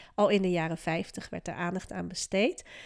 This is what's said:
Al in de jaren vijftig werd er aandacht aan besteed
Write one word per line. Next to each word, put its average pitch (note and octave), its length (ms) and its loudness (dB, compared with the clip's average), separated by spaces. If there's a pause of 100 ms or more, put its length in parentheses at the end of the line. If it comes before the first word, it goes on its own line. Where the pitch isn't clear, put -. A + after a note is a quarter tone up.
(140)
Al G3+ 140 6
in G3+ 140 6
de F#3 80 2
jaren E3 280 0
vijftig - 500 -4
werd - 200 -8
er E3+ 60 -6
aandacht F3+ 380 -4
aan F3 160 -6
besteed G3+ 560 0 (220)